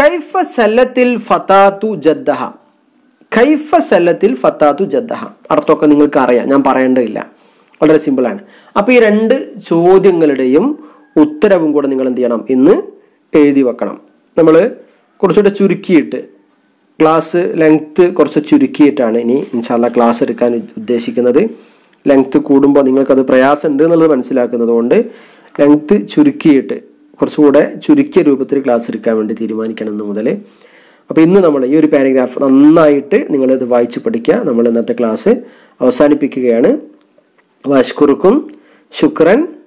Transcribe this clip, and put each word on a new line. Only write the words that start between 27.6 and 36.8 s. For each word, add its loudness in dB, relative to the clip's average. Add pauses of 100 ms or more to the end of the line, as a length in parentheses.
ചുരുക്കിയ 2
രൂപത്തിൽ -2
class -4
എടുക്കാൻ -4
വേണ്ടി -4
തീരുമാനിക്കണം -8
ഇന്ന് -10
മുതൽ. -6 (720)
അപ്പോൾ 0
ഇന്ന് 4
നമ്മൾ 0
ഈ 0
ഒരു 2
paragraph 0
നന്നായിട്ട് 2
നിങ്ങളിത് 0
വായിച്ച് -2
പഠിക്കുക. -2
നമ്മൾ -2
ഇന്നത്തെ -2
class -4 (520)
അവസാനിപ്പിക്കുകയാണ്. 0 (880)